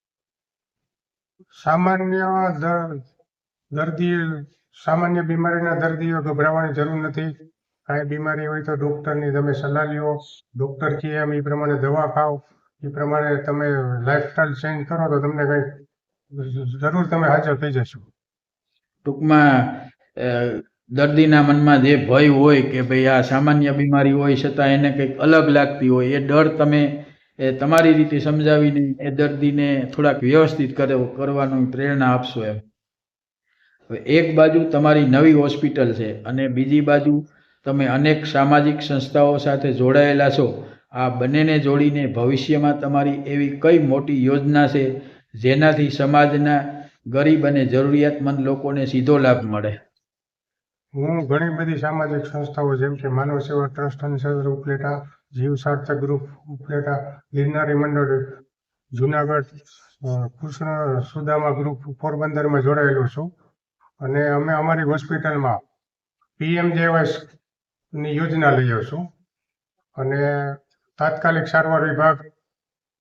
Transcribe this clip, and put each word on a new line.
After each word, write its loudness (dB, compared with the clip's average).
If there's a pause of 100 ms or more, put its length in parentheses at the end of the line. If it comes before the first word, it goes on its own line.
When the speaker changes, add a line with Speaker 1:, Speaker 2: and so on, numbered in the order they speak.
(1600)
Speaker 1:
સામાન્ય 0 (420)
દર-, -4 (680)
દર્દી, -4 (680)
સામાન્ય 0
બીમારીના -2
દર્દીઓ -2
ગભરાવાની -2
જરૂર -4
નથી. -6 (500)
કાંઈ -4
બીમારી -6
હોય -6
તો -4
ડોક્ટરની -4
તમે 0
સલાહ -4
લ્યો, -4 (360)
ડોક્ટર -4
કહે -8
એમ -4
એ -2
પ્રમાણે -2
દવા 0
ખાઓ, -2 (400)
એ -8
પ્રમાણે -2
તમે -4 (400)
લાઇફસ્ટાઇલ -2
change -8
કરો -2
તો 0
તમને -2
કંઈ -4 (960)
જરૂર -2
તમે 0
હાજર 0
થઈ -4
જશો. -4 (1040)
Speaker 2:
ટૂંકમાં, 2 (400)
અ, -2 (280)
દર્દીના 4
મનમાં 6
જે 4
ભય 6
હોય 6
કે -2
ભાઈ 0
આ 4
સામાન્ય 2
બીમારી 2
હોય 2
છતાં 0
એને 2
કંઈક -2
અલગ 4
લાગતી 2
હોય, 4
એ -2
ડર 4
તમે, 0 (340)
એ -2
તમારી 4
રીતે 2
સમજાવીને 0
એ -4
દર્દીને 0
થોડાક 0
વ્યવસ્થિત 2
કરે-, -2
કરવાની -2
પ્રેરણા 0
આપશો -4
એમ. -6 (1300)
હવે -10
એક 2
બાજુ 4
તમારી 4
નવી 6
હોસ્પિટલ 2
છે -8
અને -4
બીજી 0
બાજુ 2 (380)
તમે -2
અનેક 2
સામાજિક 2
સંસ્થાઓ 2
સાથે -2
જોડાયેલા 4
છો. -2 (240)
આ -4
બંનેને 0
જોડીને 2
ભવિષ્યમાં 0
તમારી 0
એવી -4
કઈ 4
મોટી 0
યોજના 2
છે -2 (340)
જેનાથી 2
સમાજના 2 (460)
ગરીબ 2
અને 2
જરૂરિયાતમંદ 0
લોકોને -2
સીધો 2
લાભ 2
મળે? -4 (1160)
Speaker 1:
હું -4
ઘણી -2
બધી -4
સામાજિક -4
સંસ્થાઓ -4
જેમ -2
કે -8
માનવ -2
સેવા -4
ટ્રસ્ટ -8
અને -4
સેવા -4
ઉપલેટા, -6 (280)
જીવ -2
સાર્થક -4
ગ્રુપ -4 (260)
ઉપલેટા, -8 (120)
ગિરનારી -2
મંડળ -2 (500)
જુનાગઢ, -2 (640)
અ, -4
કૃષ્ણ -6
સુદામા -4
ગ્રુપ -6 (180)
પોરબંદરમાં -2
જોડાયેલો 0
છું. -10 (640)
અને -2
અમે -2
અમારી -2
હોસ્પિટલમાં -4 (800)
પી -2
એમ 0
જે 0
વાય 2 (880)
ની -6
યોજના 2
લઈ 2
આવશું -6 (840)
અને -4 (440)
તાત્કાલિક -2
સારવાર 0
વિભાગ, 2 (840)